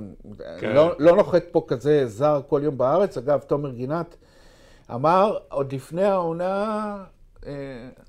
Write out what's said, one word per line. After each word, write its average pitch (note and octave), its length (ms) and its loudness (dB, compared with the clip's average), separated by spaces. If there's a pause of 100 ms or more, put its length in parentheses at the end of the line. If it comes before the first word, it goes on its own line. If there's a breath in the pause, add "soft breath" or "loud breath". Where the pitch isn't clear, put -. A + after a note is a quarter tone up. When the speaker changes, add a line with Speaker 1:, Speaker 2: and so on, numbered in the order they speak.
(600)
Speaker 1:
כן. G#2+ 140 -4
Speaker 2:
לא, E3 240 6
לא E3+ 180 8
נוחת E3+ 360 4
פה D#3+ 160 0
כזה C#3+ 380 2
זר C3+ 420 0
כל D3 160 0
יום C#3 140 -2
בארץ. D3+ 400 0
אגב, C3+ 220 0
תומר D3 300 -4
גינת C#3 460 -8 (760 soft breath)
אמר, F3+ 440 2 (100)
עוד C3+ 240 -4
לפני D#3+ 320 -4
העונה, G3 920 -2 (500)
אה, C#3+ 60 -10 (560)